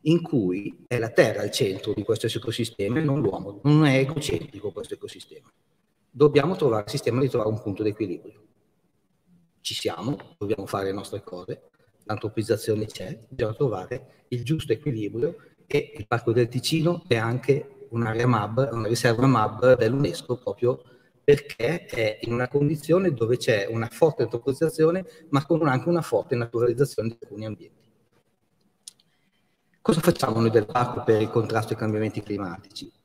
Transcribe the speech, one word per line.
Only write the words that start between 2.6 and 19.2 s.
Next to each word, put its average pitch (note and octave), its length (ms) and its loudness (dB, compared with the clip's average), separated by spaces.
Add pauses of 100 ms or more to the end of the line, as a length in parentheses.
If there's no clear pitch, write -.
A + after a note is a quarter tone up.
e - 20 -2
non D3 200 0
l'uomo. F#2 420 -4
Non D3+ 220 6
è C3+ 120 6
egocentrico C3+ 760 -2
questo G#2 220 -10
ecosistema. - 580 -16 (580)
Dobbiamo C#3+ 460 4
trovare, A2+ 300 2
il - 60 -10
sistema B2+ 300 0
di C3+ 80 2
trovare A2 200 -2
un A2 120 -4
punto G#2 220 -6
d'equilibrio. - 600 -6 (1160)
Ci - 120 -6
siamo, G2 640 -6
dobbiamo G2+ 300 -4
fare G2 180 -2
le G2 80 -2
nostre G2+ 300 -8
cose, - 460 -12 (340)
l'antropizzazione G#2+ 840 -2
c'è, - 420 -12
bisogna A#2 280 -6
trovare G#2+ 760 -6
il A#2+ 140 -4
giusto D3+ 300 -2
equilibrio A#2 640 -4 (280)
e - 320 -2
il - 100 -12
Parco A#2 240 -2
del A#2 160 4
Ticino D#3+ 600 -2
è A#2+ 80 2
anche B2 760 -2
un'area A#2 380 0
mab, A2+ 440 0
una A2+ 160 -4
riserva A#2+ 380 2